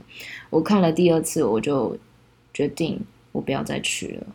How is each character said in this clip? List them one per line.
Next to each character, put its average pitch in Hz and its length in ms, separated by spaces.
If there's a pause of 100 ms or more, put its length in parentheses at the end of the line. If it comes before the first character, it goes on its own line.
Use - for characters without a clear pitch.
(520)
我 160 100
看 202 200
了 165 100
第 175 200
二 160 100
次， 160 220
我 110 160
就 127 380 (560)
决 143 140
定 - 320 (320)
我 147 100
不 143 100
要 139 120
再 139 160
去 - 400
了， - 160